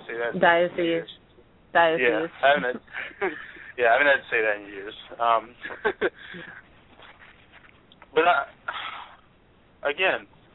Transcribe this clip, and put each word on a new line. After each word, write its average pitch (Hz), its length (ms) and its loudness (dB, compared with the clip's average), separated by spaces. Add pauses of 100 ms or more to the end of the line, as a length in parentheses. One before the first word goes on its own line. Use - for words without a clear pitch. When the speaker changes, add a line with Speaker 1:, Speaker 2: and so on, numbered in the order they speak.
Speaker 1:
say 120 120 -10
that 117 180 -4
in 185 40 -6
Speaker 2:
Diocese. 175 400 2
Speaker 1:
years. 165 400 -4 (540)
Speaker 2:
Diocese. 165 340 2
Speaker 1:
Yeah, 117 200 0 (140)
I 139 60 4
haven't 143 160 4
had, 127 160 -4 (400)
<laughs> - 580 -8
yeah, 123 120 4
I - 100 6
haven't 147 80 4
had 139 160 4
to - 80 -16
say 117 100 2
that 107 200 0
in 101 60 -18
years. 101 280 -12 (240)
Um, 117 360 2 (280)
<laughs> - 0 - (2250)
but 156 120 6
I, 139 180 2 (1400)
again, 147 380 -2 (280)